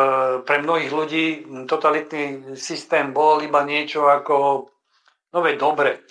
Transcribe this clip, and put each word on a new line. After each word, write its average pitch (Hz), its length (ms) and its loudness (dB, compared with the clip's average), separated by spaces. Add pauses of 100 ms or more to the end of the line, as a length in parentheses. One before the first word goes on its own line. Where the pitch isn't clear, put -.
(440)
pre 143 160 0
mnohých 151 320 -2
ľudí 156 320 -2 (480)
totalitný 151 880 -2
systém 147 560 -4
bol 151 240 4
iba 147 240 0
niečo 147 480 2
ako: 143 560 0 (640)
„No 170 80 -2
veď 156 160 0
dobre“, 143 540 0